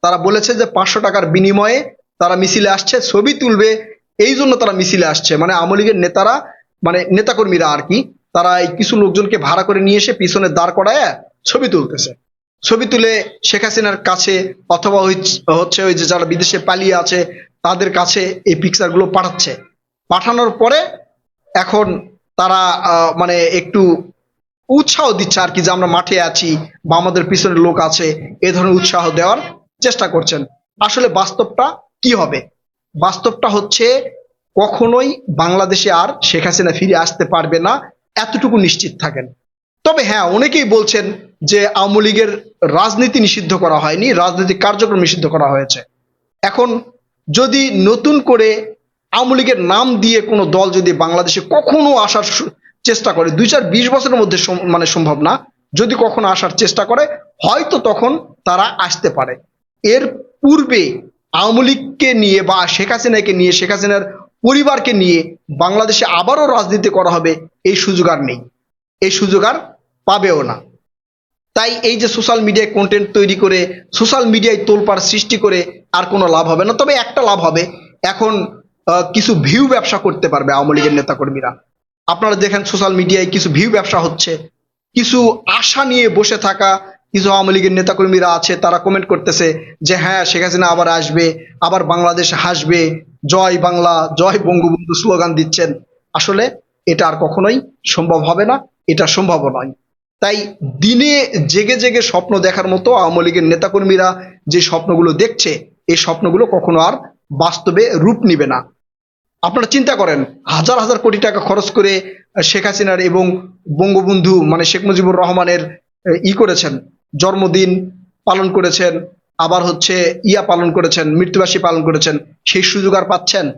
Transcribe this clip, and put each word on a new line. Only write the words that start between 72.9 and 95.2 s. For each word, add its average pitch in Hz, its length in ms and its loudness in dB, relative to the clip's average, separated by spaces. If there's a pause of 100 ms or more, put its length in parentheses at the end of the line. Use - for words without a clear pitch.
তৈরি 196 220 2
করে, 185 460 0 (120)
সোশ্যাল 240 320 2
মিডিয়ায় 220 400 2
তোলপাড় 208 340 2
সৃষ্টি 214 380 -2
করে 185 540 -2
আর 180 120 0
কোনো 190 240 0
লাভ 160 200 2
হবে 165 180 0
না। 226 80 0
তবে 285 200 2
একটা 247 280 -2
লাভ 202 180 2
হবে, 170 280 0 (360)
এখন, 196 440 -2 (380)
আহ, 175 260 0
কিছু 214 240 0
ভিউ 165 320 2
ব্যবসা 240 300 0
করতে 170 300 -2
পারবে 139 260 0
আওয়ামী 147 220 0
লীগের 147 180 2
নেতাকর্মীরা। 135 640 -4 (520)
আপনারা 202 280 0
দেখেন 196 280 -2
সোশ্যাল 190 300 -2
মিডিয়ায় 185 320 2
কিছু 180 240 -2
ভিউ 160 200 0
ব্যবসা 196 300 0
হচ্ছে, 165 380 -4 (560)
কিছু 240 540 2
আশা 254 380 0
নিয়ে 247 240 2
বসে 208 280 0
থাকা 196 420 0 (320)
কিছু 196 200 0
আওয়ামী 190 220 2
লীগের 190 180 2
নেতাকর্মীরা 185 640 2
আছে, 175 220 -2
তারা 175 240 0
কমেন্ট 196 280 -2
করতেছে 160 760 -2
যে, 165 140 0
"হ্যাঁ, 180 300 -2
শেখ 175 180 -2
হাসিনা 180 240 0
আবার 170 200 2
আসবে, 160 580 0 (160)
আবার 180 220 0
বাংলাদেশ 170 500 0
হাসবে, 165 640 0 (260)
জয় 180 320 2
বাংলা, 170 600 0
জয় 185 220 2
বঙ্গবন্ধু" 165 540 0
স্লোগান 170 420 0